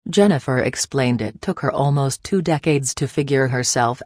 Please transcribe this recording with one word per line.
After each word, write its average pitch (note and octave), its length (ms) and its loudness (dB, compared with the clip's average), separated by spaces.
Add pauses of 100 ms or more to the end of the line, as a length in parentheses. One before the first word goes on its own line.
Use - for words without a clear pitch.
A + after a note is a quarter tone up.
(100)
Jennifer D#3+ 480 2
explained B2 640 0
it - 180 -6
took - 200 -4
her C#3+ 100 0
almost C#3+ 540 0
two F#3+ 180 0
decades D3 540 0
to C#3+ 100 -2
figure C3+ 400 0
herself B2 600 0